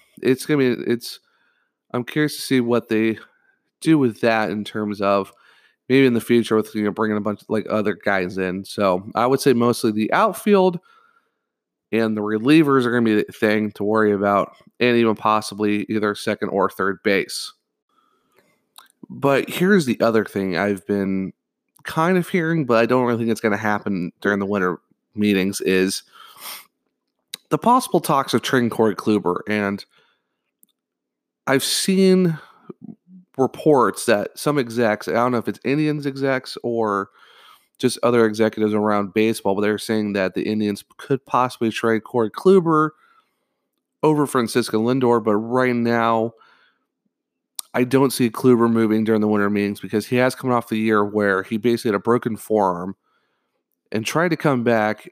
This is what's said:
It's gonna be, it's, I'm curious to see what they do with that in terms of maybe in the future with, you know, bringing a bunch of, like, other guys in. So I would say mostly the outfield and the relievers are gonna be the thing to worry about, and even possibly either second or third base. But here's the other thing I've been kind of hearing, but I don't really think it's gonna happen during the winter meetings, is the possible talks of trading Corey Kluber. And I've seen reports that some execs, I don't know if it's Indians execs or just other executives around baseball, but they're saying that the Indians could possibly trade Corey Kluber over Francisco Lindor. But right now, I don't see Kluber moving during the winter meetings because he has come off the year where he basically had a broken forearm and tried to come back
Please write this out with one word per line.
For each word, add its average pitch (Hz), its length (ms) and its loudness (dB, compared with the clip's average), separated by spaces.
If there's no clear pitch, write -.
It's 127 240 0
gonna 151 140 0
be, - 140 -8
it's, - 300 -6
I'm 123 100 -4
curious 151 320 -4
to - 60 -12
see 131 200 0
what 117 280 -2
they 110 300 0
do 160 160 4
with 120 240 0
that 110 280 2
in 104 140 -4
terms 104 380 -6
of 98 300 0
maybe 135 180 6
in 123 60 2
the 113 80 0
future 113 340 2
with, 107 180 -2
you 107 100 -4
know, 104 80 0
bringing 107 260 -2
a 104 40 -4
bunch 104 200 -6
of, - 80 -18
like, 107 200 -4
other 104 240 -2
guys 92 440 -4
in. 95 280 -4
So 98 500 -2
I 117 120 2
would 131 140 0
say 139 120 4
mostly 120 380 2
the 107 220 -2
outfield 190 640 2
and 110 260 0
the 107 40 -4
relievers 131 640 2
are 120 60 -2
gonna 120 140 2
be 107 180 4
the - 80 -10
thing 107 420 0
to - 100 -10
worry 107 280 2
about, 101 440 0
and 120 180 2
even 113 180 2
possibly 104 760 -2
either 104 260 -2
second 107 340 -6
or 95 200 0
third 98 340 -4
base. - 500 -2
But 131 380 0
here's 180 380 2
the 113 160 -2
other 110 240 2
thing 95 320 -4
I've 101 300 -2
been 98 460 -2
kind 175 340 0
of 175 100 -2
hearing, 165 380 0
but 117 140 4
I 117 80 4
don't 127 180 2
really 120 140 0
think 117 100 -2
it's 110 120 -2
gonna 104 160 0
happen 101 540 -4
during 101 180 0
the 98 80 -4
winter 92 320 -2
meetings, 101 480 0
is 95 400 0
the 156 100 0
possible 240 400 2
talks 139 340 0
of 120 80 0
trading 120 300 0
Corey 110 240 0
Kluber. 92 520 0
And 101 380 -4
I've 135 180 0
seen 185 760 2
reports 127 680 2
that 104 320 0
some 147 200 -2
execs, 117 500 -2
I 73 60 -2
don't 120 180 0
know 123 60 0
if 107 100 -4
it's 101 160 -6
Indians 147 440 -2
execs 135 560 -6
or 107 460 -2
just 123 240 -2
other 120 220 4
executives 107 480 0
around 104 400 0
baseball, 110 420 0
but 101 60 -2
they're 104 160 0
saying 107 360 -2
that 95 220 -2
the 95 80 -2
Indians 107 400 -2
could - 280 -4
possibly 123 440 -2
trade 110 340 -2
Corey 113 280 -2
Kluber 160 600 2
over 151 220 2
Francisco 117 560 -2
Lindor. 120 420 0
But 107 120 2
right 120 400 0
now, 117 580 0
I 123 100 0
don't 131 300 2
see 123 160 2
Kluber 117 420 4
moving 110 320 2
during 110 180 2
the 107 60 2
winter 104 220 2
meetings 101 300 -2
because 101 260 -4
he 123 120 -2
has 127 180 2
come 131 160 -4
off 120 180 0
the 113 80 -2
year 107 260 2
where 101 400 0
he 113 140 -6
basically 117 320 0
had 101 60 2
a 98 40 -4
broken 117 380 -2
forearm 95 580 0
and 110 140 -4
tried 170 240 -2
to 165 80 -2
come 131 260 0
back 110 480 0